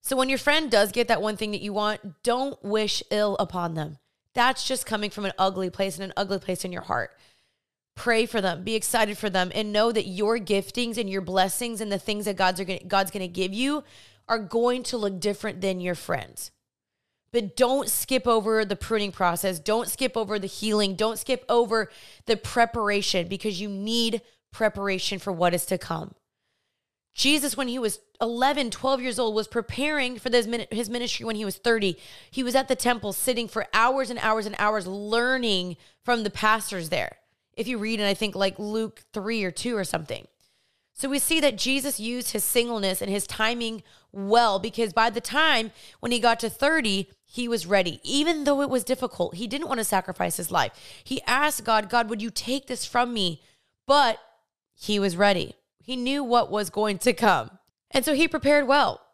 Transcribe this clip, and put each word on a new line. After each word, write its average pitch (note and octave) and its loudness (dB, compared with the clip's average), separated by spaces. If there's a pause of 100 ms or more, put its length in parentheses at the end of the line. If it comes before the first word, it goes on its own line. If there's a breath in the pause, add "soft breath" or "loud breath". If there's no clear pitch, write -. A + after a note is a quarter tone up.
So - -4
when C4 2
your C4+ 0
friend D4 2
does G#3 6
get A#3 0
that G#3 4
one G#3+ -2
thing G#3+ -4
that G#3 -6
you G#3 -6
want, G#3 -4
don't C4 -2
wish G#3+ 0
ill G#3 2
upon F3 -2
them. D3+ -6 (360)
That's B3 2
just B3+ -2
coming G#3 -2
from G#3 -8
an F#3+ -2
ugly F#3+ 2
place G3 -2
and F3 -10
an F#3+ -8
ugly G3+ -2
place F3+ -6
in F3+ -6
your F3+ -8
heart. - -4 (800 soft breath)
Pray A#3 2
for A3+ -2
them, F3+ -2
be A3 -2
excited G#3+ 0
for G#3+ -4
them, F3+ 0
and G#3+ -4
know A3 4
that A3 -2
your G#3 0
giftings G#3 -2
and A3 -2
your F#3+ -2
blessings F#3+ 0
and G#3+ -6
the G3 -2
things G#3 -4
that G3+ -2
God's F#3 2
are F#3+ -4
gonna, F3+ -6
God's F#3+ 0
gonna F#3+ -6
give F#3 -4
you C#4 -2 (440 loud breath)
are A3+ 0
going A#3+ 0
to B3 -6
look G3+ -2
different G3+ -4
than F#3 -2
your F3+ -2
friends. - -8 (800)
But A3 -2
don't B3+ 2
skip B3+ 0
over A3 2
the G3 -2
pruning G#3 -2
process. F3 0
Don't A3 0
skip - -2
over G#3+ -2
the F#3+ -8
healing. G#3 0
Don't A3 0
skip B3+ -2
over A3+ 2 (380 loud breath)
the A3 2
preparation, G#3 0
because F#3+ -4
you G#3 -6
need A3 -2 (300 soft breath)
preparation G3 -2
for G3+ -4
what F3 2
is F3 -2
to F#3 -2
come. D#3+ -8 (1000)
Jesus, C#4+ 2
when C4 -2
he B3 -4
was A3 -4 (200)
eleven, B3 0
twelve C4 0
years B3 -4
old, A3 0
was G#3+ 0
preparing B3+ -2
for B3+ -4
this A#3 4
min-, A#3 -4
his G#3+ -4
ministry A#3+ -4
when A3+ -4
he G#3+ -4
was G3 -6
thirty. G#3+ 2 (320 loud breath)
He C4 -4
was B3 0
at C4+ 4
the C4 2
temple A#3 0
sitting A#3+ -2
for - -4
hours B3 4
and A#3+ -6
hours A3 0
and G3+ -8
hours G#3 0
learning G#3 0 (280 soft breath)
from A#3 2
the G#3 0
pastors G#3 0
there. D3+ -2 (340)
If A3+ -6
you B3 -2
read G#3+ -2
in, G#3 0
I G3+ 2
think, G#3 -4
like, G3 0
Luke G#3+ -4
three G#3+ -2
or F3+ -2
two A#3+ -4
or G3 -2
something. D#3 -6 (640)
So - -6
we C#4 0
see D#4+ 2
that C#4+ 4
Jesus C4 -2
used A#3 -4
his G#3 -2
singleness A3 0
and G3 -6
his G3 -2
timing A3+ -2 (260 soft breath)
well, G3+ 4
because G#3+ -2
by A3+ 4
the A3+ -2
time B3+ 2 (300 loud breath)
when A#3+ -4
he A#3+ 2
got A#3 4
to A3+ -2
thirty, A#3+ 2 (160)
he B3 -6
was A3+ -2
ready. F3+ 2
Even D4+ 2
though C#4 4
it C#4 0
was B3 2
difficult, G#3 -2
he A3 -6
didn't C#4+ -4
want B3+ -2
to A3 -2
sacrifice F3+ -2
his E3+ -6
life. D3+ 0 (320 loud breath)
He C4 -6
asked C#4 2
God, G#3+ 2
"God, A#3 2
would A3 -4
you A3+ -6
take - -4
this - -6
from A#3+ 0
me?" F3+ 0 (460 soft breath)
But C4+ 6 (560)
he G#3 -2
was G3 0
ready. G3 4 (320)
He B3+ -6
knew C4+ 0
what A#3+ 2
was G3+ -2
going G#3 0
to B3 2
come. E3 2 (320)
And C4+ 0
so D#4 4
he D#4 4
prepared D4 4
well. C4+ 4 (120)